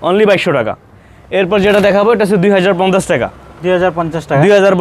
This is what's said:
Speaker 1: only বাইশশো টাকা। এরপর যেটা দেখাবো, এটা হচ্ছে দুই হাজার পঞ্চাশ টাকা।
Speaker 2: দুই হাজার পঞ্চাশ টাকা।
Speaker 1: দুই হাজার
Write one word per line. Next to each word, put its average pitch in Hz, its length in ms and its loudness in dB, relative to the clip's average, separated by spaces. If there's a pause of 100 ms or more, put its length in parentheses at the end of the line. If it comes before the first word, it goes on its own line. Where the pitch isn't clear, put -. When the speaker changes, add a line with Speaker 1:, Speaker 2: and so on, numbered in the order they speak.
Speaker 1:
only 202 220 0
বাইশশো 180 280 0
টাকা। 107 140 -4 (680)
এরপর 196 260 0
যেটা 208 220 2
দেখাবো, 202 280 0
এটা 220 100 -2
হচ্ছে 196 200 0
দুই 202 120 2
হাজার 185 240 0
পঞ্চাশ 190 320 0
টাকা। 117 160 -2 (340)
Speaker 2:
দুই 180 140 -2
হাজার 175 220 0
পঞ্চাশ 160 300 -6
টাকা। 143 160 0
Speaker 1:
দুই 202 120 4
হাজার 196 240 4